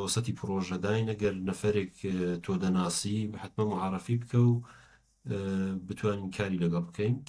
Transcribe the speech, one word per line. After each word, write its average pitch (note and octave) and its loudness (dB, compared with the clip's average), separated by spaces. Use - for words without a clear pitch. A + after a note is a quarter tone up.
وەسەتی A#2 -2
پرۆژەداین، G2 0
ئەگەر G2+ 0
نەفەرێک، G2+ 0
تۆ - -4
دەناسی، F#2 2
حتممە G#2 -2
معرەفی F#2 -2
بکە A#2+ 4
و، A#2+ 6
بتوانین G2 -2
کاری F#2+ -2
لەگەڵ E2+ 2
بکەین، A2 0